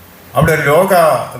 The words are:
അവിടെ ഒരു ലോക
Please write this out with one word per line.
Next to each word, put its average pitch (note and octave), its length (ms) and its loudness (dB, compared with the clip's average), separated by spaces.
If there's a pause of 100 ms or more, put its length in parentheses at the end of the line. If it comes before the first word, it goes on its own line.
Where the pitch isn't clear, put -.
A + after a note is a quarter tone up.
(340)
അവിടെ D#3+ 180 0
ഒരു D3+ 100 -2
ലോക E3+ 320 2 (460)